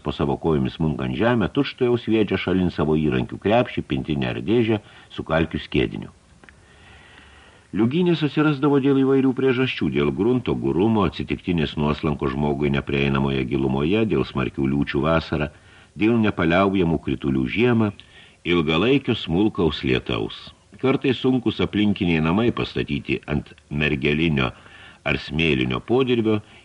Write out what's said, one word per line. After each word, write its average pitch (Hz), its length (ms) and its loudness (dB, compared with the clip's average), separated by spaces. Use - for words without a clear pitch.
po 73 80 -4
savo 71 240 -2
kojomis 73 420 0
munkant 65 380 -2
žemę, 110 320 2
tučtuojau 123 480 0
sviedžia 110 400 0
šalin 92 340 0
savo 78 300 0
įrankių 65 400 -2
krepšį, 113 480 0
pintinę 69 400 -2
ar 58 160 -6
dėžę 110 360 2
su - 160 -10
kalkių 78 400 0
skiediniu. 50 460 -4
Liuginės 151 520 2
atsirasdavo 143 560 2
dėl 135 200 4
įvairių 135 360 4
priežasčių: 127 560 0
dėl 71 200 2
grunto 104 440 0
gurumo, 87 480 2
atsitiktinės 78 720 -2
nuoslankos 73 560 -2
žmogui 71 400 0
neprieinamoje 69 720 0
gilumoje, 67 600 0
dėl 73 240 0
smarkių 65 400 -2
liūčių 71 360 0
vasarą, 78 440 0
dėl 113 240 2
nepaliaujamų 92 800 2
kritulių 65 480 -2
žiemą, 113 420 2
ilgalaikio 87 720 2
smulkaus 87 680 0
lietaus. 60 520 -2
Kartais 135 440 0
sunkus 127 400 0
aplinkiniai 95 600 0
namai, 98 320 0
pastatyti 65 720 -6
ant - 300 -6
mergelinio 73 840 0
ar 69 180 -2
smėlinio 65 600 -2
podirbio, 117 580 0